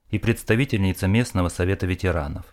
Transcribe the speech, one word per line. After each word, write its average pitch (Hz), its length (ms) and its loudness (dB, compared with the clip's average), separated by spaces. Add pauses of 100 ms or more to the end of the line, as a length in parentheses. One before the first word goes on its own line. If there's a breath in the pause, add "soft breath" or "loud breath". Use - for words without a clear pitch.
(100)
и 107 80 0
представительница 110 920 0
местного 98 400 2
совета 92 380 -2
ветеранов. 82 680 -2